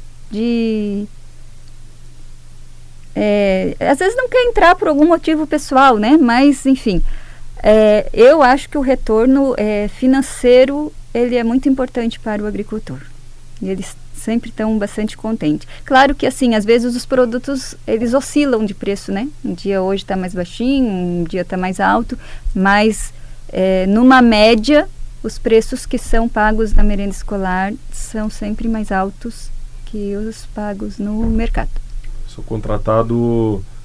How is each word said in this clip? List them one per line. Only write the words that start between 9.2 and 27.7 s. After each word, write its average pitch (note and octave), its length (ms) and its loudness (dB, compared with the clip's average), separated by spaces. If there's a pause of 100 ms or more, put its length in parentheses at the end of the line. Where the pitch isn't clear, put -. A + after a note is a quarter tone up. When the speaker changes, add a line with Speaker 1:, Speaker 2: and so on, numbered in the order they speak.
Speaker 1:
é, G#3 320 -2
financeiro, C4 1000 2 (220)
ele A#3+ 220 0
é A#3+ 80 0
muito B3+ 240 0
importante B3+ 520 -2
para G#3 220 -6
o G#3+ 60 -6
agricultor. G3+ 520 -8 (640)
E F#3 80 -6
eles F#3+ 260 -8 (200)
sempre A#3 360 -4
tão A3 260 -2
bastante G#3 400 -4
contentes. A3 500 -2 (180)
Claro C#4 300 4
que, - 100 -4
assim, B3+ 300 2
às G#3 80 0
vezes A#3+ 320 2
os B3 100 -8
produtos, B3+ 680 -2 (100)
eles A3+ 280 -2
oscilam C4+ 520 0
de G#3 80 -4
preço, G3+ 380 -6
né? G#3 160 -4 (160)
Um G#3 100 -6
dia G3 280 -2
hoje G3 240 -2
tá G3 100 -4
mais F#3 180 -6
baixinho, A#3+ 560 -2
um F3 340 -2
dia F3+ 200 -4
tá F#3 140 -6
mais F#3 220 -4
alto, G#3 380 0 (380)
mas, G#3 580 2 (360)
é, F#3 380 0
numa B3+ 340 6
média, A#3 680 4 (340)
os - 160 -8
preços A3+ 480 0
que B3+ 120 -4
são A3+ 320 2
pagos G#3+ 440 2
na G#3+ 100 10
merenda G3+ 300 2
escolar F#3+ 600 -4 (180)